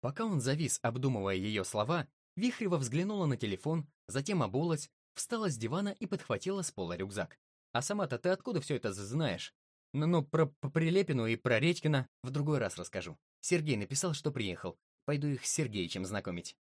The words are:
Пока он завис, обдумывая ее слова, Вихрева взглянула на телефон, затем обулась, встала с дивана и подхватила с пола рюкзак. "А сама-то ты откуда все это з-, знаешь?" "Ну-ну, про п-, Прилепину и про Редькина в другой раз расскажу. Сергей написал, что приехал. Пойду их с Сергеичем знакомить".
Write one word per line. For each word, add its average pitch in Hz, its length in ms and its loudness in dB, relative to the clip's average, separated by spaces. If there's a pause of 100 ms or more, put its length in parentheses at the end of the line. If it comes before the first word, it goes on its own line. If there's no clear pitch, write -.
Пока 143 240 -4
он 190 160 2
завис, 131 420 0
обдумывая 117 540 2
ее 101 280 0
слова, 127 420 0 (300)
Вихрева 202 400 0
взглянула 165 500 0
на 135 100 4
телефон, 143 520 -2 (200)
затем 143 340 0
обулась, 147 480 0 (240)
встала 220 360 -2
с 127 60 -2
дивана 139 320 -2
и 202 180 -6
подхватила 185 560 -4
с - 80 -4
пола 87 260 -4
рюкзак. 98 420 -4 (340)
"А 123 100 0
сама-то 180 360 -2
ты - 100 0
откуда 190 320 0
все 139 160 -2
это 110 160 -2
з-, 98 120 -8
знаешь?" 120 500 -2 (380)
"Ну-ну, 160 300 2
про 156 240 2
п-, 139 240 -6
Прилепину 160 560 2
и 113 100 2
про 120 220 4
Редькина 151 500 2 (140)
в 127 80 -8
другой 147 280 2
раз 107 180 0
расскажу. 87 420 -6 (220)
Сергей 151 360 2
написал, 139 380 0
что 147 160 -2
приехал. 92 480 -4 (280)
Пойду 147 220 0
их 135 160 -2
с - 60 -2
Сергеичем 104 540 0
знакомить". 92 600 -6